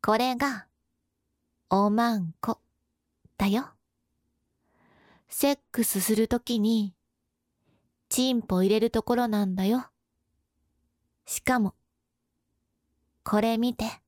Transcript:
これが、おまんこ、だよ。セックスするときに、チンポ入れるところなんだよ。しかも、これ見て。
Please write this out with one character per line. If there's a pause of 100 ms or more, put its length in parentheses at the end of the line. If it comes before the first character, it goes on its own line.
こ
れ
が、 (1000)
お
ま
ん
こ、 (800)
だ
よ。 (1500)
セ
ッ (120)
ク
ス
す
る
と
き
に、 (1120)
チ
ン
ポ
入
れ
る
と
こ
ろ
な
ん
だ
よ。 (1400)
し
か
も、 (1500)
こ
れ
見
て。